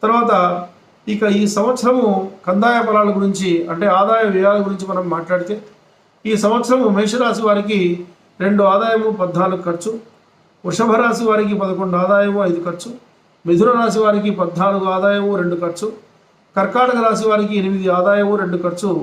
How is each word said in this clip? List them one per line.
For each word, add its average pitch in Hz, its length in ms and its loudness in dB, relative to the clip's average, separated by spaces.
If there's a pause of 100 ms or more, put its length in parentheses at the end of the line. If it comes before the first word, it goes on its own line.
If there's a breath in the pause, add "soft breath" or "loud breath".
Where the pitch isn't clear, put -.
తర్వాత 233 280 0 (760)
ఇక 208 160 -4 (100)
ఈ 208 140 2
సంవత్సరము 247 580 0 (380)
కందాయ 226 400 2
ఫలాల 208 280 2
గురించి, 196 400 0 (180)
అంటే 170 180 -2
ఆదాయ 202 420 4
వ్యయాల 196 300 2
గురించి 196 280 -4
మనం 185 220 -4
మాట్లాడితే, 175 460 -4 (720)
ఈ 220 120 -2
సంవత్సరము 240 520 2
మేషరాశి 214 540 0
వారికి 208 380 2 (600)
రెండు 202 220 2
ఆదాయము, 220 480 2
పద్నాలుగు 180 520 -2
ఖర్చు, 170 300 -6 (720)
వృషభ 220 300 0
రాశి 233 300 0
వారికి 214 300 0
పదకొండు 185 420 -4
ఆదాయము, 202 460 0
ఐదు 170 200 -2
ఖర్చు, 175 280 -10 (540)
మిథున 175 260 4
రాశి 226 300 0
వారికి 208 320 2
పద్నాలుగు 185 560 -2
ఆదాయము, 202 480 0
రెండు 175 200 -2
ఖర్చు, 170 320 -6 (680)
కర్కాటక 247 420 0
రాశి 220 300 0
వారికి 208 300 0
ఎనిమిది 190 320 -2
ఆదాయము, 202 460 2
రెండు 180 220 -2
ఖర్చు 175 320 -4 (120)